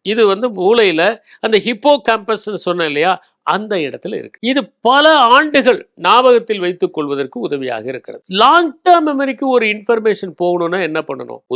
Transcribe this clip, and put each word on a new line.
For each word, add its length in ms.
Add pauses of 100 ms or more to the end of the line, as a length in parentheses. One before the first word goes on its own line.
இது 260
வந்து 220
மூளையில 540 (360)
அந்த 180
ஹிப்போகாம்பஸ்ன்னு 1080
சொன்னேன் 200
இல்லையா, 260 (280)
அந்த 340
இடத்துல 400
இருக்கு. 260
இது 200 (200)
பல 240 (100)
ஆண்டுகள் 640 (160)
ஞாபகத்தில் 640
வைத்துக் 340
கொள்வதற்கு 460
உதவியாக 480
இருக்கிறது. 400
லாங் 560
டெர்ம் 240
மெமரிக்கு 400
ஒரு 180
இன்ஃபர்மேஷன் 760
போகணும்னா 420
என்ன 260
பண்ணணும்? 340 (140)